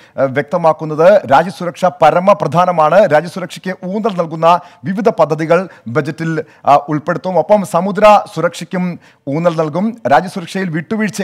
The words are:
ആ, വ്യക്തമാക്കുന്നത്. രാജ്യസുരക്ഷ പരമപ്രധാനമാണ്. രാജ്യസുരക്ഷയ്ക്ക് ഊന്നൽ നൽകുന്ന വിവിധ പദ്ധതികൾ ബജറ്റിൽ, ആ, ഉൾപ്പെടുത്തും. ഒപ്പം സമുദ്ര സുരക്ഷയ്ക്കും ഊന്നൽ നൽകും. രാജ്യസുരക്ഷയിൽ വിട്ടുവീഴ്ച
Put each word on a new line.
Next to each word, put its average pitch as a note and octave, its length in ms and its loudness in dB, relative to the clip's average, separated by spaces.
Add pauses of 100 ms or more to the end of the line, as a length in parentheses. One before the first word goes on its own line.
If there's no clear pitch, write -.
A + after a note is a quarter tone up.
(180)
ആ, B2+ 60 0
വ്യക്തമാക്കുന്നത്. D#3 1080 0
രാജ്യസുരക്ഷ E3+ 540 0
പരമപ്രധാനമാണ്. E3+ 1300 2
രാജ്യസുരക്ഷയ്ക്ക് F3 760 -4
ഊന്നൽ G3 300 -4
നൽകുന്ന E3 420 0 (240)
വിവിധ F#3+ 260 -2
പദ്ധതികൾ E3 580 0 (200)
ബജറ്റിൽ, D#3 560 -4 (220)
ആ, C#3 100 4
ഉൾപ്പെടുത്തും. E3 640 -2
ഒപ്പം G3 260 0
സമുദ്ര G3 560 2 (140)
സുരക്ഷയ്ക്കും F3 640 -6 (300)
ഊന്നൽ E3 280 0
നൽകും. E3+ 400 -4 (140)
രാജ്യസുരക്ഷയിൽ F3+ 580 -2
വിട്ടുവീഴ്ച F#3+ 540 -6